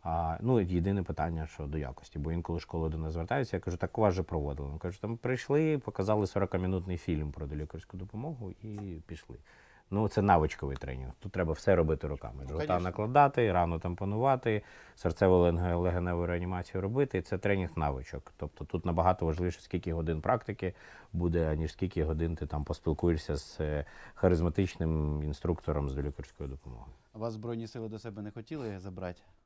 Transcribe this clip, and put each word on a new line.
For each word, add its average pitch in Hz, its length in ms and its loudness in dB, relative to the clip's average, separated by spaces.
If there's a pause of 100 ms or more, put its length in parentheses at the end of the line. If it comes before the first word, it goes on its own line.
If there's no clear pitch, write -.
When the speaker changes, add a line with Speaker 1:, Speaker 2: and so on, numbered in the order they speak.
Speaker 1:
А, 82 380 -2
ну, 117 200 4
єдине 92 420 2
питання, 80 440 -4
що - 180 -10
до 76 140 -4
якості, 69 400 -8
бо 76 140 -2
інколи 85 280 -4
школи 80 280 -4
до 78 100 -4
нас 78 140 -4
звертаються, 101 440 -2
я 82 40 0
кажу: 90 160 -4
«Так - 220 -4
у - 20 0
вас 101 140 6
же 92 80 0
проводили». 71 460 -2
Вони 76 100 -8
кажуть: 90 220 -6
«Там 113 160 -4
прийшли, 143 640 0
показали 104 480 0
сорокаминутний 92 720 0
фільм 76 360 -2
про 76 140 -8
долікарську 76 500 -8
допомогу 110 540 -10 (120)
і 101 440 -10
пішли». - 300 -14 (540)
Ну, 104 180 4
це 101 140 2
навичковий 78 540 4
тренінг, 65 420 -6
тут - 140 -12
треба 82 200 0
все 98 240 4
робити 78 300 2
руками. 67 360 -6
Speaker 2:
Ну, 65 60 -10
Speaker 1:
Жгута 78 180 -4
Speaker 2:
конечно. 90 180 2
Speaker 1:
накладати, 120 680 4
рану 85 260 4
тампонувати, 107 840 0 (340)
серцево-легеневу 87 1300 4
реанімацію 90 540 -4
робити, 104 420 0
це 92 160 -4
тренінг 95 380 2
навичок. 69 600 -4
Тобто - 280 -10
тут 85 220 -4
набагато 85 400 4
важливіше, 87 340 0
скільки 85 320 -4
годин 80 280 0
практики 101 540 -2 (380)
буде, 85 400 2
аніж 78 200 -2
скільки 87 320 -2
годин 82 320 0
ти 82 100 -6
там 76 180 -4
поспілкуєшся 80 720 0
з, - 240 -10
е, 76 240 -2 (300)
харизматичним 80 1080 2
інструктором 76 680 -2
з 67 40 -4
долікарської 71 540 -6
допомоги. 60 420 -12 (220)
Speaker 2:
А 107 60 -16
вас 113 160 -4
Збройні 113 320 -6
сили 113 220 -8
до 110 100 -10
себе 107 240 -10
не 104 80 -10
хотіли 113 480 -8
забрати? 92 440 -8 (240)